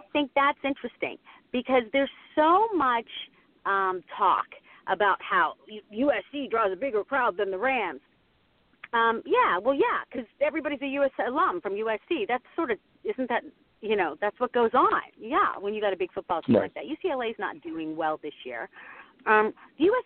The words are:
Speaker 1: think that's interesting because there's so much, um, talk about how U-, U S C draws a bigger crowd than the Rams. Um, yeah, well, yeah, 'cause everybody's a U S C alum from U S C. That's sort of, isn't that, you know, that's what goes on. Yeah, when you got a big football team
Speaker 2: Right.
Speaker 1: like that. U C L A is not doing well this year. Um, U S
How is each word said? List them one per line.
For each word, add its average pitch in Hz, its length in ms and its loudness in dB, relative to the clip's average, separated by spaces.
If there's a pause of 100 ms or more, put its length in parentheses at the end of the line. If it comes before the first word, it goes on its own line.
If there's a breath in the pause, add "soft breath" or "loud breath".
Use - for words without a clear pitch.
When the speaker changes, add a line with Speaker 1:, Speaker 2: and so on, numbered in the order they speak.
(140)
Speaker 1:
think 294 220 -2
that's 285 280 2
interesting 165 540 -6 (340 loud breath)
because 254 400 0
there's 269 180 2 (260)
so 349 380 6
much, 254 340 0 (580 soft breath)
um, 190 360 0 (160)
talk 180 280 4 (420 soft breath)
about 190 340 2
how 170 320 0 (140)
U-, 214 140 -14 (100)
U 254 200 2
S 208 200 -2
C 277 180 -6
draws 214 240 0
a - 20 -6
bigger 214 280 -2
crowd 240 340 -2
than 196 140 -2
the 185 60 -4
Rams. 208 440 -2 (920)
Um, 226 340 2
yeah, 359 320 2
well, 226 160 2
yeah, 339 380 0
'cause 240 140 -8 (160)
everybody's 294 400 -2
a 277 60 -4
U 277 160 -2
S 269 140 2
C 262 80 -2
alum 269 360 0
from 202 160 -4
U 220 120 -2
S 220 100 -2 (100)
C. 262 180 -2
That's 247 160 -2 (120)
sort 330 140 -2
of, 208 80 -2 (280)
isn't 240 240 -4
that, 240 140 -2 (380)
you 214 140 0
know, 160 260 0
that's 208 180 -4
what 247 120 -2
goes 240 220 2
on. 339 280 4 (160)
Yeah, 302 420 -2
when 202 140 -4
you 214 80 -6
got 202 120 0
a 190 40 -4
big 190 160 -4
football 180 280 -4
team 123 140 4
Speaker 2:
Right. 95 80 6
Speaker 1:
like 95 100 -8
that. 143 120 -12
U 302 160 -8
C 370 80 -2
L 262 120 -4
A 226 60 -4
is 226 120 -6
not 185 220 -6
doing 160 340 -8
well 156 260 -2
this 151 120 -10 (100)
year. 123 260 -10 (560 loud breath)
Um, 214 280 4 (240 loud breath)
U 392 200 4
S 480 80 -4